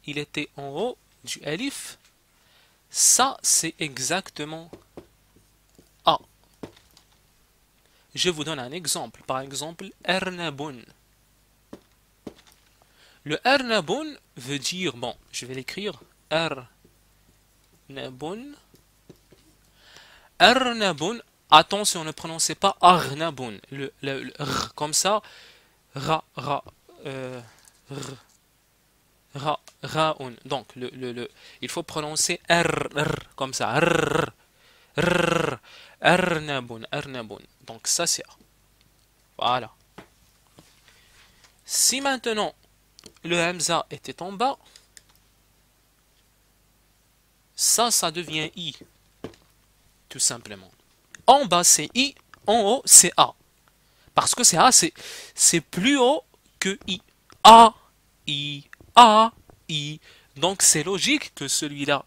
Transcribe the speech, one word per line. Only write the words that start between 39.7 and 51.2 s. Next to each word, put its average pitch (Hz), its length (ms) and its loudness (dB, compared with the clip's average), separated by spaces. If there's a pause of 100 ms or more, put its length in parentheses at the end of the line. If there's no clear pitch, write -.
Si - 380 0
maintenant, 233 520 -2 (680)
le 170 180 -2
hamza 170 500 -2
était - 320 -14
en 190 100 -10
bas, 233 260 -2 (3000)
ça, - 340 2
ça 175 200 0
devient 156 460 -8
I, 165 200 -10 (1300)
tout 139 100 -20
simplement. 107 520 -6 (560)